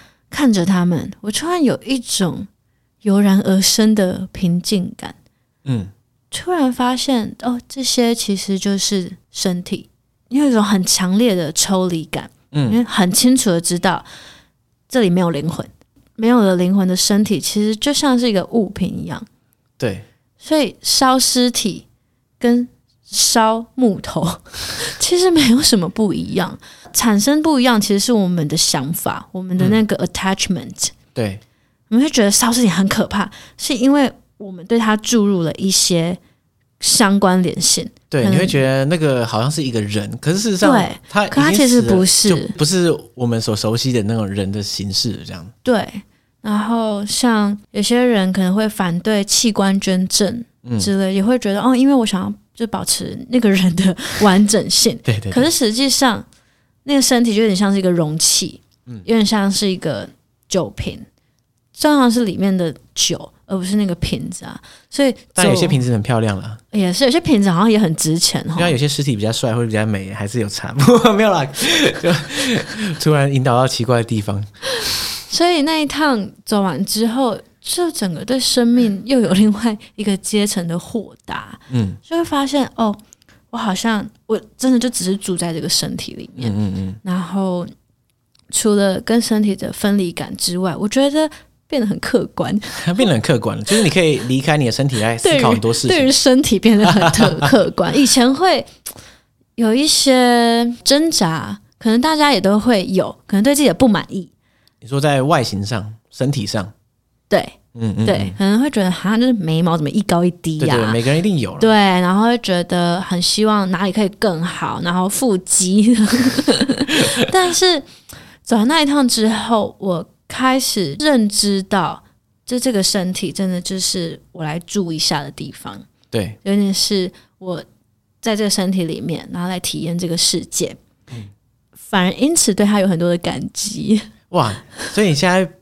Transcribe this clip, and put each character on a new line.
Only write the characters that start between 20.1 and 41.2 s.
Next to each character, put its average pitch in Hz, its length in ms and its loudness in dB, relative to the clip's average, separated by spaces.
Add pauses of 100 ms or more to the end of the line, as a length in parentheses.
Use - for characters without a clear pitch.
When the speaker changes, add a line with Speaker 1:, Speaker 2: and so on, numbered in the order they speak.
Speaker 1:
所 311 140 -2
以 262 240 0
烧 262 380 2
尸 247 320 2
体 - 360 -6 (520)
跟 240 280 2 (380)
烧 226 580 0 (120)
木 226 260 2
头 - 260 -4 (380)
<laughs> - 340 -8
其 - 200 0
实 370 120 4
没 311 180 4
有 240 120 6
什 254 180 2
么 - 80 0
不 202 280 -2
一 85 180 -6
样， - 260 -4 (360)
产 214 260 2
生 294 220 2
不 302 180 2
一 - 20 2
样 247 160 4
其 202 100 0
实 202 120 2
是 220 100 -2
我 208 160 4
们 175 220 0
的 - 80 -2
想 143 380 -2
法， - 380 -8
我 185 100 -10
们 185 160 -4
的 185 100 2
那 220 140 4
个 208 160 0
attachment。 - 880 -4
Speaker 2:
嗯。 - 60 -6 (200)
对。 104 280 -4 (480)
Speaker 1:
我 220 60 -2
们 247 80 4
会 311 60 2
觉 240 140 2
得 202 80 4
烧 233 200 0
尸 240 120 0
体 226 80 4
很 190 180 0
可 202 180 -2
怕， 202 240 -4 (280)
是 - 160 -4
因 254 180 2
为 285 180 2 (280)
我 202 120 -14
们 175 140 -16
对 233 140 0
它 220 180 0
注 214 300 0
入 190 160 0
了 160 140 -2
一 190 140 -2
些 175 460 0 (640)
相 196 400 2
关 185 220 4
联 175 180 -2
性。 - 260 -2 (220)
Speaker 2:
对， 135 140 0
Speaker 1:
可 110 80 2
能 - 40 2
Speaker 2:
你 165 60 4
会 185 60 0
觉 143 160 0
得 135 240 0
那 170 100 0
个 131 300 0
好 110 160 -2
像 135 80 0
是 156 120 -4
一 131 80 -2
个 113 120 -2
人， 104 280 -4 (120)
可 156 100 0
是 190 60 0
事 220 140 -2
实 185 40 -2
上 208 160 4
Speaker 1:
对， 208 260 0 (120)
Speaker 2:
它 202 160 0